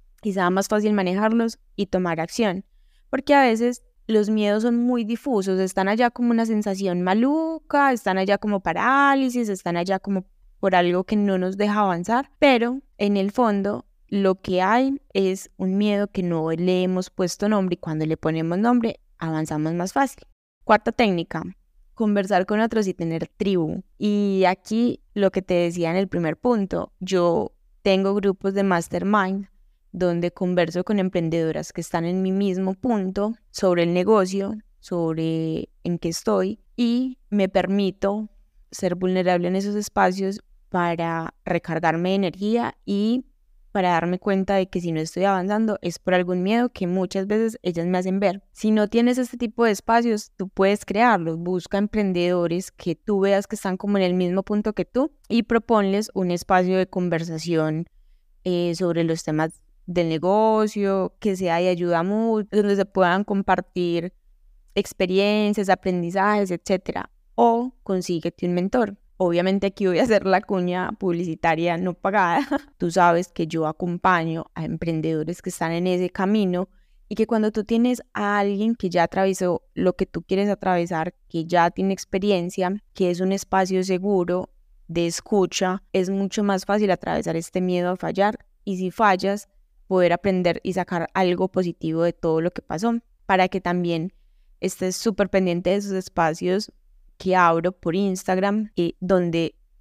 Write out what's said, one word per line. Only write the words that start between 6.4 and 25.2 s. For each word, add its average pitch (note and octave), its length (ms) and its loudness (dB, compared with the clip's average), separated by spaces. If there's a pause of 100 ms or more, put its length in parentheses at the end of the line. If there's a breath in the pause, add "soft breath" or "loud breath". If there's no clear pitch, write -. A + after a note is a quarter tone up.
sensación G3 560 -2
maluca, C#4+ 920 2
están F#3+ 260 -2
allá G3 200 2
como G#3 220 -2
parálisis, B3+ 880 2
están F#3 280 -4
allá F#3 220 0
como F#3+ 260 -4 (360)
por F#3+ 140 2
algo F3+ 300 2
que G#3+ 120 -2
no G3+ 220 2
nos F#3 180 -2
deja G#3 240 0
avanzar, G3+ 580 0
pero B3+ 420 4 (160)
en G3+ 200 0
el G3 140 0
fondo G#3 560 0 (220)
lo F#3+ 280 2
que F#3 260 -2
hay B3+ 380 2 (120)
es F#3+ 440 -2
un F#3+ 200 -2
miedo G3+ 320 0
que F#3+ 140 -4
no E3 280 -2
le F3+ 320 0
hemos F#3 280 -2
puesto F#3+ 380 -2
nombre F#3+ 260 0
y - 20 -4
cuando D#3 300 -4
le D#3 100 -2
ponemos D#3+ 420 -2
nombre A#3 420 0 (180)
avanzamos D#3+ 560 -4
más F3 180 -4
fácil. - 320 -2 (400)
Cuarta A3 280 2
técnica, F3 500 0 (520)
conversar G3+ 520 0
con G#3+ 140 0
otros A3 280 0
y F3+ 60 -2
tener E3 340 -6
tribu. F#3 540 0 (160)
Y G3+ 480 2
aquí A3 560 0 (120)
lo G3 160 4